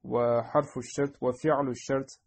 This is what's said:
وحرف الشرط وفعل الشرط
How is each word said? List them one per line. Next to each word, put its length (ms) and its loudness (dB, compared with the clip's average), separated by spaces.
وحرف 720 0
الشرط 460 -4
وفعل 460 2
الشرط 580 -4